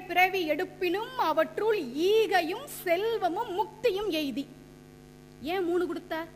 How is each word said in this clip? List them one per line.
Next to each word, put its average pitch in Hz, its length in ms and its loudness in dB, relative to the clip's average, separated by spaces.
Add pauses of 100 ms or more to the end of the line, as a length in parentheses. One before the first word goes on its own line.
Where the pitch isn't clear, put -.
பிறவி 359 480 2
எடுப்பினும் 370 680 -2
அவற்றுள் 392 640 2
ஈகையும் 359 840 2 (180)
செல்வமும் 403 760 0
முக்தியும் 415 500 0
எய்தி." 285 360 -2 (960)
ஏன் 359 220 -2
மூணு 349 240 2
கொடுத்த? 320 360 -6 (120)